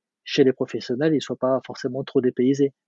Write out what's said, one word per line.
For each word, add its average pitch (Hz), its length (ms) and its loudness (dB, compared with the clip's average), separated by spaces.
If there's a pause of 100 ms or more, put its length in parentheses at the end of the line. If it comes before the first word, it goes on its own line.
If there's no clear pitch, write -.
(240)
chez - 200 0
les 127 100 6
professionnels, 131 640 -2
il 127 60 0
soit 123 160 -8
pas 131 280 0
forcément 131 380 -8
trop - 160 -2
dépaysé. 135 540 2 (140)